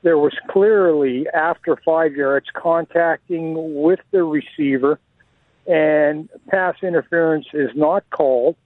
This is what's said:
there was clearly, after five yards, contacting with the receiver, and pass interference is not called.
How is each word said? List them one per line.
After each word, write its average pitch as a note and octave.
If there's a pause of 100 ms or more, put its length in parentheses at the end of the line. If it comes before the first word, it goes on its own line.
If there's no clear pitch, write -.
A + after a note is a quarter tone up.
there E3+
was D3 (140)
clearly, E3
after E3
five D#3+
yards, C#3
contacting D#3+
with F3 (100)
the F#3
receiver, C#3+ (680)
and D#3 (200)
pass F#3
interference E3
is C#3+
not D3+
called. C3